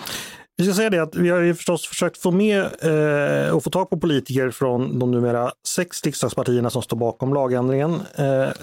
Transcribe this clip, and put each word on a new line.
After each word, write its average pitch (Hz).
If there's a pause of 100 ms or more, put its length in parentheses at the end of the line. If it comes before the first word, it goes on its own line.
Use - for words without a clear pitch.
(580)
Vi 175
ska 190
säga 220
det 180
att 160
vi 175
har 180
ju 170
förstås -
försökt -
få 180
med, 202
eh, 147
och 160
få -
tag 180
på 175
politiker 131
från 127
de 123
numera 120 (160)
sex -
riksdagspartierna 123
som 123
står -
bakom 120
lagändringen. 135
Eh, 135 (140)